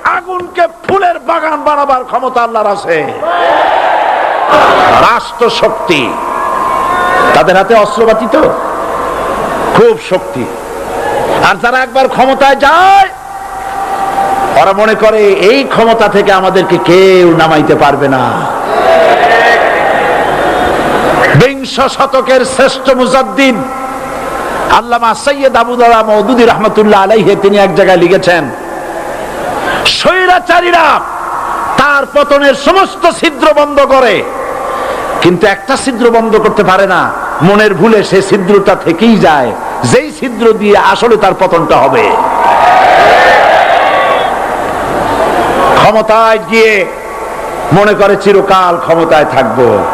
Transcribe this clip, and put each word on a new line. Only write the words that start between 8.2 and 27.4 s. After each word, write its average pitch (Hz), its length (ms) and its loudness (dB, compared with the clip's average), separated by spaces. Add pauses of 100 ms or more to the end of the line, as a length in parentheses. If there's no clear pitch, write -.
তো 311 100 2 (1300)
খুব 220 220 4 (120)
শক্তি। - 360 -4 (1040)
আর 196 120 0
যারা 240 180 0
একবার 254 280 0
ক্ষমতায় 269 480 2
যায়, 370 520 4 (1500)
ওরা 190 120 2
মনে 214 220 0
করে 214 240 2
এই 202 440 2
ক্ষমতা 226 440 2
থেকে 202 240 2
আমাদেরকে 185 540 0
কেউ 180 520 4
নামাইতে 156 380 2
পারবে 139 320 0
না। 127 240 0 (3250)
বিংশ 269 340 -4
শতকের 262 640 0
শ্রেষ্ঠ - 440 -2
মুজাদ্দিদ 254 680 2 (1200)
আল্লামা 233 380 0
সৈয়দ 277 400 0
আবু 240 200 0
দাওয়া 233 280 4
মওদুদী 220 420 2
রাহমাতুল্লাহ 208 560 2
আলাইহি, 196 340 2
তিনি 196 220 2